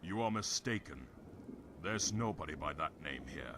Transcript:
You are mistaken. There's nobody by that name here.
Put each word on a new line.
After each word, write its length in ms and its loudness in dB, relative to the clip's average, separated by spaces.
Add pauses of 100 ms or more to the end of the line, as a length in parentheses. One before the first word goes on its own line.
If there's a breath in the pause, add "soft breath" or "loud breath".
You 200 0
are 80 6
mistaken. 760 0 (720)
There's 300 4
nobody 420 2
by 200 0
that 180 2 (100)
name 240 -2
here. 320 -6